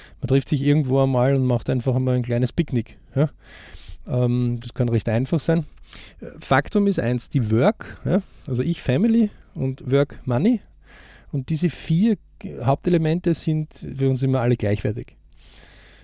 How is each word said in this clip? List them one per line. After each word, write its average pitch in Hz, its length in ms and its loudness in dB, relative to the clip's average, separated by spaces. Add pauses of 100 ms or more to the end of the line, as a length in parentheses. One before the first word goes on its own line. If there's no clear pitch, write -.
(200)
man 123 80 -6
trifft 135 220 2
sich 135 120 0
irgendwo 135 400 2
einmal 135 320 2
und 131 120 2
macht 123 220 0
einfach 131 280 0
einmal 127 180 0
ein 127 80 0
kleines 120 300 0
Picknick. - 460 -2 (180)
Ja? 147 140 2 (760)
Ähm, 123 540 0
das 120 140 -14
kann 120 160 0
recht 117 180 0
einfach 123 320 0
sein. 165 240 0 (560)
Äh, - 60 -14 (140)
Faktum 175 460 2
ist 196 140 0
eins, 120 300 -2
die 117 200 0
Work, 131 540 0
ja, 151 160 2 (260)
also 127 160 -2
ich, 165 200 -4
Family 208 480 2 (240)
und 135 360 -6
Work, 139 360 0
Money 165 340 2 (720)
und 135 160 -6
diese 160 220 0
vier 185 460 0 (220)
G-, 160 240 -12
Hauptelemente 165 680 0
sind 156 400 -4
für 135 380 -4
uns 127 120 -2
immer 131 180 2
alle 123 160 2
gleichwertig. 110 600 -4 (880)